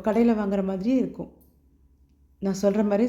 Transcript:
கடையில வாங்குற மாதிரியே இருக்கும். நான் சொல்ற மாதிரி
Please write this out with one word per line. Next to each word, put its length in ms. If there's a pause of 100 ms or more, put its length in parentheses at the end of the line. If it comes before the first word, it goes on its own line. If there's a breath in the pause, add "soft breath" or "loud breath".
கடையில 320
வாங்குற 320
மாதிரியே 320
இருக்கும். 260 (1120)
நான் 220
சொல்ற 180 (100)
மாதிரி 160